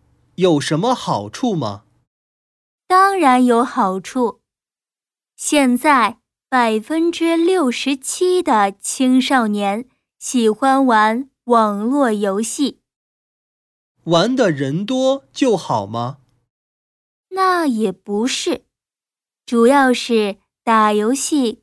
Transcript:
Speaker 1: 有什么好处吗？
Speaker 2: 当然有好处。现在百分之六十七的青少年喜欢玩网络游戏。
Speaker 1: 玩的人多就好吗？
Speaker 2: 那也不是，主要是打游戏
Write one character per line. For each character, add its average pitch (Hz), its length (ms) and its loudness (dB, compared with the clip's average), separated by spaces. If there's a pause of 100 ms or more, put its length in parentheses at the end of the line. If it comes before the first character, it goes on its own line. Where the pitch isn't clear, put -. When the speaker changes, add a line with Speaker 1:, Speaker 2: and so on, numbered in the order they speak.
(360)
Speaker 1:
有 170 260 0
什 151 180 -4
么 240 160 -2
好 107 340 -6
处 240 240 -6
吗？ 110 300 -8 (1040)
Speaker 2:
当 381 320 4
然 254 240 4
有 240 220 4
好 190 340 -2
处。 233 400 -4 (960)
现 269 420 0
在 254 440 0 (260)
百 233 320 0
分 330 320 -2
之 330 240 0
六 339 340 2
十 262 260 -4
七 359 460 -2
的 214 300 0
青 254 500 0
少 254 260 0
年 208 420 -4 (280)
喜 226 320 -2
欢 269 360 2
玩 226 440 2 (140)
网 214 420 0
络 254 280 0
游 202 280 -2
戏。 254 380 -4 (1300)
Speaker 1:
玩 170 280 2
的 247 180 2
人 143 340 -4
多 262 480 -2
就 240 240 0
好 117 280 -4
吗？ 120 340 -8 (1120)
Speaker 2:
那 370 360 0
也 220 240 0
不 202 340 -4
是， - 380 -4 (800)
主 233 220 4
要 269 260 4
是 214 440 -2 (260)
打 220 300 2
游 208 200 0
戏 269 500 -2